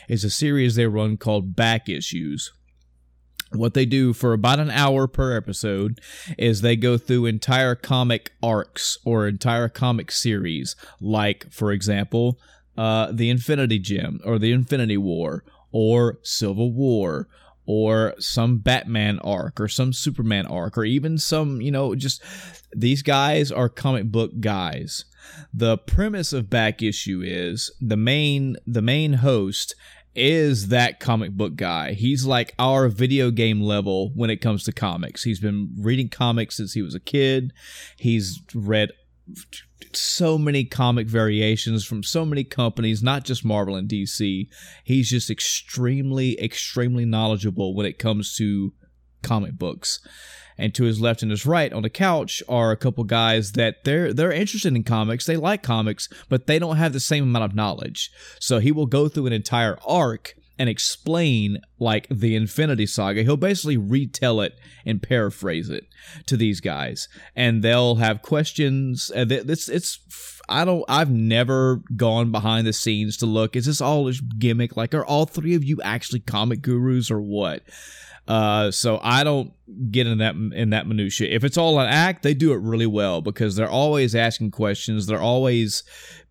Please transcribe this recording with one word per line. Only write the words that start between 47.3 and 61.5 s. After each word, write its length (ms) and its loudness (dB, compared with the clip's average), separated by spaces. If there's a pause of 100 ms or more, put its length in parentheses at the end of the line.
when 100 -2
it 140 -8
comes 360 -2
to 360 -2 (500)
comic 300 -2
books. 480 -8 (600)
And 140 -2
to 80 0
his 180 2
left 220 0
and 80 0
his 160 -2
right 260 2
on 100 -4
the 60 -2
couch 600 0
are 240 2
a 40 0
couple 280 -2
guys 480 2
that 320 0
they're, 280 0
they're 200 2
interested 420 0
in 80 2
comics. 420 0
They 120 0
like 260 -2
comics, 460 -2 (200)
but 200 0
they 100 2
don't 200 0
have 140 2
the 60 -4
same 240 0
amount 220 2
of 100 -4
knowledge. 560 -4 (300)
So 180 0
he 140 4
will 140 2
go 200 2
through 220 -2
an 40 0
entire 540 -2
arc 480 0 (240)
and 100 0
explain, 920 0 (180)